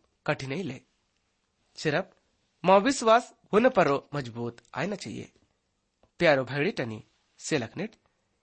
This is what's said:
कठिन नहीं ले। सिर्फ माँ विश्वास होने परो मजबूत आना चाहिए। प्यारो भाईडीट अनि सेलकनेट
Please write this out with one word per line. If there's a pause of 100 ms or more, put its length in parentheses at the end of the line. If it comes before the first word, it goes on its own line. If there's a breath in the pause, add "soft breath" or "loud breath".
(260)
कठिन
नहीं
ले। (960)
सिर्फ (500)
माँ
विश्वास (200)
होने
परो
मजबूत (160)
आना
चाहिए। (880)
प्यारो
भाईडीट
अनि (340)
सेलकनेट (480)